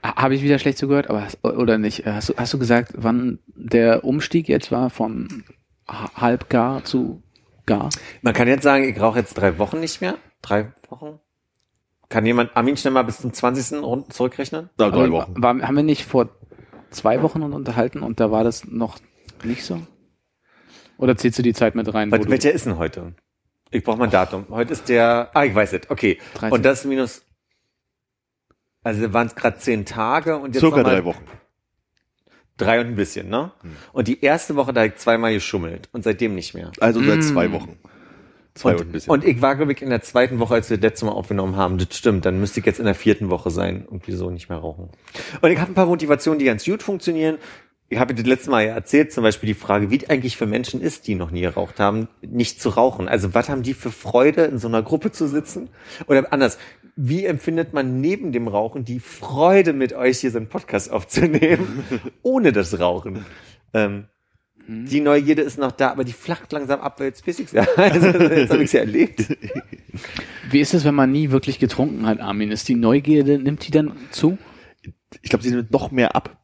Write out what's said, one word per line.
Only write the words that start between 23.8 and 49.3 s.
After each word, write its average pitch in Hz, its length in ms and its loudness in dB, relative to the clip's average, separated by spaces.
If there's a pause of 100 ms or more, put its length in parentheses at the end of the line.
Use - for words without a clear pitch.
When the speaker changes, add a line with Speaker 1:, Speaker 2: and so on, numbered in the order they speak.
Speaker 2:
brauch 110 140 -2
mal 120 80 2
ein 101 60 0
Datum. 98 380 0
Heute 117 240 -4
ist - 160 -8
der, 117 440 4
ah, 147 120 4
ich 110 80 -2
weiß 101 200 2
es, - 160 -8
okay. 110 280 0 (160)
Speaker 1:
Dreizehnten. 110 240 -2
Speaker 2:
Und 117 80 0
das 135 200 4
minus, 135 360 -4 (1600)
also 110 300 -2
waren's 117 220 0
grad - 260 -2
zehn 107 240 -2
Tage 147 520 -2
und 135 180 -10
jetzt 131 60 2
Speaker 3:
Circa 156 160 6
Speaker 2:
nochmal 127 180 6
Speaker 3:
drei 90 100 0
Wochen. - 180 -6 (1300)
Speaker 2:
Drei 113 240 0
und 117 60 -6
ein 120 80 -8
bisschen, 92 340 -6
ne? 139 220 -6 (100)
Speaker 3:
Hm. 82 100 -20 (220)
Speaker 2:
Und 123 140 -2
die 120 140 -2
erste 147 340 0
Woche, 131 180 -2
da 120 80 2
hab 110 60 4
ich 104 80 -6
zweimal 117 380 0
geschummelt 87 600 -6
und 117 100 -10
seitdem 107 300 -2
nicht 87 220 -10
mehr. 87 240 -14
Speaker 3:
Also 113 240 2
seit 151 160 4
Speaker 1:
Mm. - 20 2
Speaker 3:
zwei 87 300 2
Wochen. 85 260 -10 (800)
Zwei - 180 0
Speaker 2:
Und, 85 80 0
Speaker 3:
und 82 60 -8
ein 85 40 -12
bisschen. 82 200 -4
Speaker 2:
und 165 120 4
ich 131 180 2
war, 135 140 4
glaub 147 140 0
ich, 135 120 -4
in 135 100 -6
der 113 100 0
zweiten 123 380 0
Woche, 117 160 2
als 113 140 0
wir 110 80 0
das 95 60 0
letzte 110 220 0
Mal 104 80 0
aufgenommen 95 420 -4
haben. 92 220 0
Das 92 200 -2
stimmt, 98 280 2
dann 92 140 0
müsste 101 200 -2
ich - 60 -8
jetzt 107 140 0
in 117 60 -4
der 98 100 2
vierten 101 340 0
Woche 87 220 -2
sein 90 340 -4
und 98 220 -14
wieso 92 240 -8
nicht 87 180 -14
mehr 85 80 -8
rauchen. 82 320 -12 (520)
Und 165 100 4
ich 147 80 0
hab 185 100 -2
ein 175 60 -10
paar 185 100 4
Motivationen, 156 540 2
die 135 60 2
ganz 110 200 2
gut 202 180 -2
funktionieren. 160 540 -2 (540)
Ich 107 60 -2
habe 123 160 0
das 117 120 -4
letzte 131 260 2
Mal 110 160 4
ja 113 80 -4
erzählt, 147 380 2
zum 120 100 -2
Beispiel 110 240 2